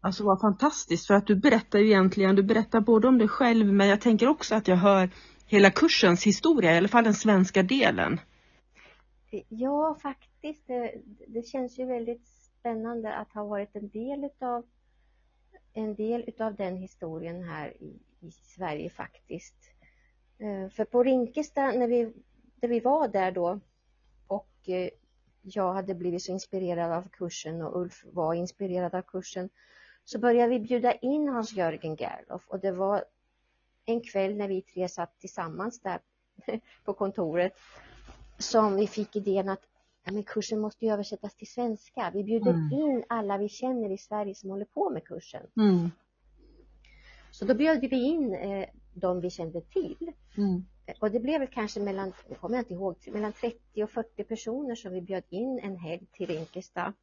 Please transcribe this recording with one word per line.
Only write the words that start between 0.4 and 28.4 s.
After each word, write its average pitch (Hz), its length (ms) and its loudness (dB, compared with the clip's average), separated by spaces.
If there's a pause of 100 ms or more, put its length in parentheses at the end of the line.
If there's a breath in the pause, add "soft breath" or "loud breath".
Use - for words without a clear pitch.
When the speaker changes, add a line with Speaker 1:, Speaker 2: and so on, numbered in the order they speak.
Speaker 1:
fantastiskt, 208 680 0
för 202 80 6
att 202 120 4
du 208 100 6
berättar 214 420 4
ju 208 80 8
egentligen, 190 500 6
du 202 60 6
berättar 220 380 2
både 220 280 6
om 262 100 8
dig 214 100 6
själv, 226 440 4
men 196 160 6
jag 202 120 4
tänker 226 280 4
också - 260 0
att 214 140 0
jag 185 80 6
hör 185 340 6 (360 loud breath)
hela 196 240 8
kursens 196 560 4
historia, 208 480 4
i - 40 6
alla 190 100 4
fall 233 160 6
den 214 100 4
svenska 190 480 4
delen. 190 580 2 (1300 soft breath)
Speaker 2:
Ja, 285 540 -2
faktiskt. - 640 -12
Det, 247 280 -6 (340)
det 226 140 -8
känns 247 360 -8
ju 254 80 -4
väldigt 240 420 -6
spännande 226 840 -8
att - 180 -10
ha 208 120 -8
varit 208 320 -6
en 202 120 -12
del 269 360 -8
utav, 247 420 -6 (1040)
en 214 220 -6
del 226 320 -4
utav 220 280 -6
den 185 220 -6
historien 170 680 -10
här 156 380 -12
i, 151 160 -18 (220)
i 170 100 -18
Sverige 160 600 -10
faktiskt. - 640 -16 (840)
Eh, 196 320 -8
för 220 140 -4
på 247 180 2
Rinkesta, 262 720 0
när 247 160 2
vi, 233 240 0 (480)
när 240 80 -2
vi 233 120 2
var 269 280 2
där 190 240 0
då, 180 280 -2 (680)
och, - 420 -10
eh, 180 200 -2 (540)
jag 190 320 -2
hade 190 200 -4
blivit 175 280 -4
så 180 100 -8
inspirerad 175 600 -4
av 180 200 -4
kursen 165 500 -8
och 170 180 -6
Ulf 180 320 -10
var 165 220 -2
inspirerad 180 600 -4